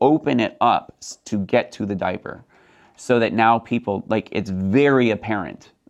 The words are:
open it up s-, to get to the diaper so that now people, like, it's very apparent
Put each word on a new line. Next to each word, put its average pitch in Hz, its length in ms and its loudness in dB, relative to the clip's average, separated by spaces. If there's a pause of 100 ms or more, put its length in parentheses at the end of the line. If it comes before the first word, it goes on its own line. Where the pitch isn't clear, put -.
open 147 400 2
it - 220 -2
up 101 400 0
s-, - 240 -16
to 110 140 -6
get 113 320 0
to - 120 -8
the 101 100 -4
diaper 92 500 -6 (520)
so 123 220 0
that 113 160 0
now 113 240 4
people, 113 500 -4
like, 110 240 -2
it's 95 160 -6
very 117 640 2
apparent 104 600 -8 (180)